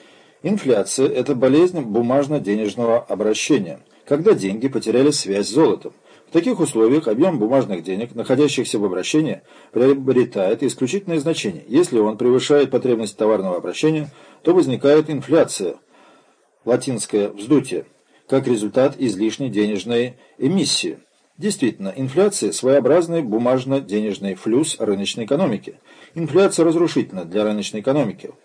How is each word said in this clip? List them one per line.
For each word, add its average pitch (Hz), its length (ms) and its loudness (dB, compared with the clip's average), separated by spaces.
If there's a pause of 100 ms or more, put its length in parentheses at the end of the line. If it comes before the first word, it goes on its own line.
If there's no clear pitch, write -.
(440)
Инфляция — 131 640 0
это 139 240 -2
болезнь 147 480 4
бумажно-денежного 117 1160 0
обращения, 104 800 0 (260)
когда 165 300 4
деньги 107 320 -2
потеряли 123 420 2
связь 101 380 -2
с 101 60 -10
золотом. 127 400 2 (340)
В - 40 -20
таких 175 280 0
условиях 135 480 2
объем 139 320 0
бумажных 104 440 0
денег, 95 300 -6
находящихся 123 640 0
в 104 80 -2
обращении, 101 560 -2 (300)
приобретает 123 920 2
исключительное 160 560 -4
значение. 160 500 -4
Если 143 300 2
он 107 220 0
превышает 131 500 4
потребность 117 480 -2
товарного 95 400 0
обращения, 151 520 -2 (340)
то 170 100 4
возникает 147 560 4
инфляция, 139 680 0 (880)
латинское 113 640 -2
«вздутие», 104 560 -2 (420)
как 135 200 0
результат 127 520 0
излишней 113 500 -2
денежной 107 680 -2 (200)
эмиссии. 139 640 -2 (380)
Действительно, 117 560 -4
инфляция — 135 600 0
своеобразный 147 680 2
бумажно-денежный 110 1120 -2
флюс 120 440 -2
рыночной 104 460 -4
экономики. 139 540 -2 (340)
Инфляция 170 500 2
разрушительна 156 640 0
для 98 180 -2
рыночной 104 380 -4
экономики, 127 500 -2 (140)